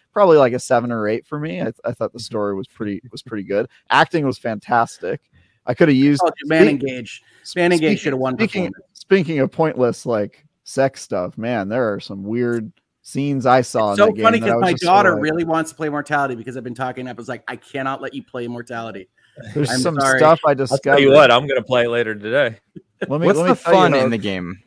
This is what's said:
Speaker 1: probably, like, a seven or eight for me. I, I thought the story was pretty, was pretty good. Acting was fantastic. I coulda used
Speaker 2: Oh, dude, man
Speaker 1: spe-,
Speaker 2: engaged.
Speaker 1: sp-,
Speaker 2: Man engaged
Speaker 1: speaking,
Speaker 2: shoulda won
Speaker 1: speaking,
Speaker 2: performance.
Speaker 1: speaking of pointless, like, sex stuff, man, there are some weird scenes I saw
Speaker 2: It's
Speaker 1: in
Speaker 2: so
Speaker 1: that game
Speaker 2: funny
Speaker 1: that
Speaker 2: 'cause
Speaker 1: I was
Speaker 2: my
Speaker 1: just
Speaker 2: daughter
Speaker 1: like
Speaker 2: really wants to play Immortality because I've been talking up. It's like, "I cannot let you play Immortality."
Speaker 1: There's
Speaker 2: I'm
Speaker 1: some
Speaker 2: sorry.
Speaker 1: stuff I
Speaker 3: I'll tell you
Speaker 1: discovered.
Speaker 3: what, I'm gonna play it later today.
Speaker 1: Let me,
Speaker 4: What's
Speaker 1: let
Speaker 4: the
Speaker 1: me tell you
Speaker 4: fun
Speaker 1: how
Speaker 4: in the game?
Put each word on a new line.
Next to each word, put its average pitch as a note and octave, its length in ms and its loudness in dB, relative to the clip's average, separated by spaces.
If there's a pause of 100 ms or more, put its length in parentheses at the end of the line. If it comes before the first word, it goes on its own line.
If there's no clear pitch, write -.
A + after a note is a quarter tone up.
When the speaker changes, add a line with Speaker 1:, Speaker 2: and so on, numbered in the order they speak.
(120)
Speaker 1:
probably, F3+ 260 6
like, B2+ 160 4
a B2 60 -4
seven A#2+ 320 -2
or A2 160 -4
eight A2 200 -4
for D3 120 -10
me. E3+ 220 -8
I, A2+ 100 -6 (140)
I A#2 80 -6
thought A2 200 -8
the A#2 60 -16
story G#2 360 -6
was F#2+ 120 -10
pretty, G#2 340 -10 (100)
was B2 100 -16
pretty G#2 220 -10
good. G2+ 240 -2 (240)
Acting D3+ 340 2
was B2+ 140 -4
fantastic. A2+ 840 -4 (460)
I B2+ 80 -2
coulda D#3 180 4
used C#3 300 4
Speaker 2:
Oh, F3 80 0 (100)
dude, D3 80 -8
man D#3+ 180 6
Speaker 1:
spe-, D3+ 40 2
Speaker 2:
engaged. C3 520 -6 (220)
Speaker 1:
sp-, - 120 -14
Speaker 2:
Man F3 140 4
engaged D#3+ 300 2
Speaker 1:
speaking, - 0 -
Speaker 2:
shoulda C3+ 160 -2
won C3 180 -2
Speaker 1:
speaking, G3+ 380 -4
Speaker 2:
performance. - 100 -20 (100)
Speaker 1:
speaking E3 460 0
of C3 120 0
pointless, B2+ 560 -2
like, G#2+ 360 -4 (200)
sex - 400 -4
stuff, F2+ 340 -6
man, A2 320 -4
there A2+ 240 -2
are F#2+ 60 -8
some G2 240 -14
weird A#2 480 -4 (320)
scenes C#3 420 -4
I B2+ 160 6
saw A2 300 -2
Speaker 2:
It's - 20 0
Speaker 1:
in G2+ 60 0
Speaker 2:
so G#3 80 6
Speaker 1:
that G#3+ 60 2
game A2 100 -4
Speaker 2:
funny A3+ 160 4
Speaker 1:
that A3 100 -2
Speaker 2:
'cause A#3 40 2
Speaker 1:
I - 20 2
was A#2+ 100 0
Speaker 2:
my F3+ 60 2
Speaker 1:
just E3 100 -4
Speaker 2:
daughter F#3 340 4
Speaker 1:
like G#2+ 60 -4
Speaker 2:
really D#3+ 240 -2
wants D#3+ 240 -2
to - 80 -16
play E3 100 -6
Immortality C#3+ 480 -4
because A#2 220 -12
I've B2 60 -12
been B2 120 -10
talking B2+ 320 -8
up. A#2+ 120 -14
It's A#2 100 -12
like, A#2 180 -10
"I B2+ 100 -8
cannot C3+ 440 -8
let C3+ 140 -12
you C3 80 -12
play A#2+ 220 -10
Immortality." A#2 640 -12 (460)
Speaker 1:
There's D3 160 -2
Speaker 2:
I'm B2+ 140 -2
Speaker 1:
some D#3 160 -2
Speaker 2:
sorry. C3+ 180 4
Speaker 1:
stuff D#3 280 6
I C#3+ 80 4 (180)
Speaker 3:
I'll C3+ 80 0 (100)
tell C#3+ 100 6
you C#3 80 6
Speaker 1:
discovered. C3+ 60 6
Speaker 3:
what, C#3+ 180 8
I'm C3 160 4
gonna C3 160 -2
play B2 220 0
it A#2 40 -2
later A#2 260 -2
today. A2+ 440 -2 (480)
Speaker 1:
Let D3 140 -4
me, F3 60 2
Speaker 4:
What's F#3 120 2
Speaker 1:
let F3 80 0
Speaker 4:
the B3 60 4
Speaker 1:
me - 100 -4
tell E3+ 120 2
you F#3+ 60 8
Speaker 4:
fun E3+ 120 4
Speaker 1:
how C3 120 2
Speaker 4:
in B2 40 0
the A#2 80 -2
game? F#2 500 -6